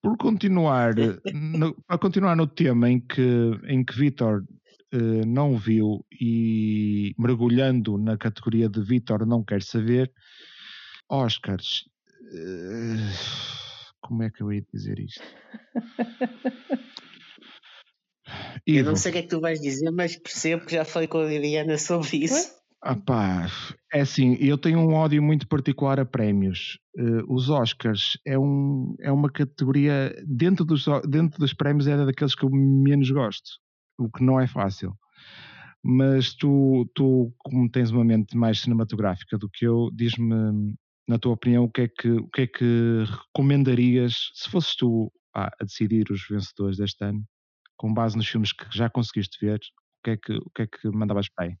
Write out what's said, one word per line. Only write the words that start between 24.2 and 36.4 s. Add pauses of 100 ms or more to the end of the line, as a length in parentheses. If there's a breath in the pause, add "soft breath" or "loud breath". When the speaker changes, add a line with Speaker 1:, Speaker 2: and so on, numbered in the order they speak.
Speaker 1:
eu
tenho
um
ódio
muito
particular
a
prémios. (180)
Eh,
os
Oscars
é
um,
é
uma
categoria, (140)
dentro
dos
o-,
dentro
dos
prémios
é
daqueles
que
eu
menos
gosto, (480)
o
que
não
é
fácil. (920 loud breath)
Mas
tu,